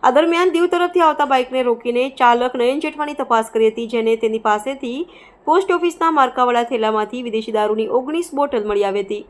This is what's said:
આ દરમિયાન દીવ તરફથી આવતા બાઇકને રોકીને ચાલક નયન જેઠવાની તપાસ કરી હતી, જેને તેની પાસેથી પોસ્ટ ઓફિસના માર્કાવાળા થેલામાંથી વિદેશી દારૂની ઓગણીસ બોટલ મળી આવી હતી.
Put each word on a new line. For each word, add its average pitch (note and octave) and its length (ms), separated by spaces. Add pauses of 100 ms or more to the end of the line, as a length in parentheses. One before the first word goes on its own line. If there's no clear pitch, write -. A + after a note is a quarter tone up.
આ B3+ 80
દરમિયાન E4+ 440
દીવ E4+ 180
તરફથી F4 320
આવતા D4 200
બાઇકને B3+ 440
રોકીને A#3+ 340 (160)
ચાલક B3 420
નયન C4+ 220
જેઠવાની D4 380
તપાસ A#3 320
કરી A3 160
હતી, A3+ 180
જેને A3+ 280
તેની A3 320
પાસેથી B3 520 (460)
પોસ્ટ F#4 260
ઓફિસના E4 400
માર્કાવાળા B3 580
થેલામાંથી A3 540
વિદેશી A3 320
દારૂની G#3+ 320 (100)
ઓગણીસ D4+ 360
બોટલ C4+ 340
મળી G3+ 220
આવી G3 180
હતી. G#3 220